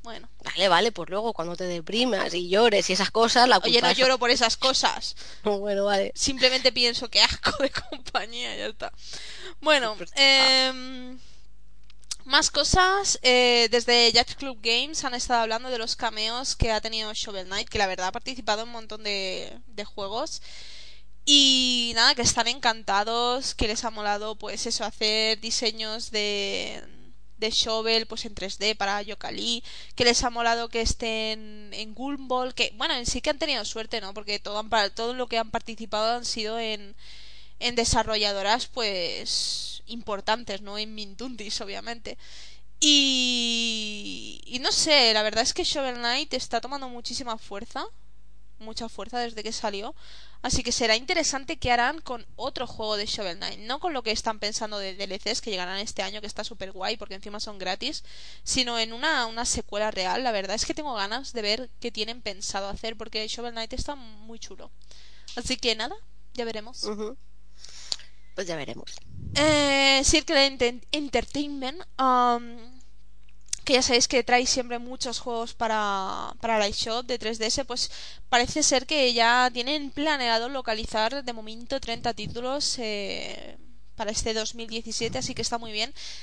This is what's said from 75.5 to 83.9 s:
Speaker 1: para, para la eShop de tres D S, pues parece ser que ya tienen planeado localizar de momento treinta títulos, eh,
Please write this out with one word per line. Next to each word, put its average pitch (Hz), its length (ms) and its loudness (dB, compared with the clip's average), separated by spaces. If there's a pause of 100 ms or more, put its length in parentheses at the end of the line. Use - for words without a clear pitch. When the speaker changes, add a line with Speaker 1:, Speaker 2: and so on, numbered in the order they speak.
Speaker 1:
para, 208 840 0
para 226 200 2
la 202 80 4
eShop 226 400 -2
de 247 100 -2
tres 220 220 -4
D 220 80 0
S, 262 180 0
pues - 240 -2 (400)
parece 247 320 4
ser 254 240 4
que 277 280 4
ya 240 380 6
tienen 269 380 -2
planeado 254 600 2
localizar 233 720 -2
de 247 100 -6
momento 226 460 -6
treinta 233 340 -2
títulos, 254 640 -2
eh, 208 800 -6 (380)